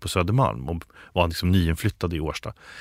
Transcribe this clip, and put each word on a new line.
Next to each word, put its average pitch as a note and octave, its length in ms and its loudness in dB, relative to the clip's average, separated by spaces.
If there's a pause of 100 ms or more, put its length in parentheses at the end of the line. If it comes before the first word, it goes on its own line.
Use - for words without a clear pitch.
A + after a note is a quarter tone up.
på F2 80 -6
Södermalm F2 600 0
och E2+ 160 -6 (280)
var F2 160 4
liksom F2+ 220 0
nyinflyttade E2+ 640 2
i D2+ 40 -4
Årsta. - 320 -6 (280)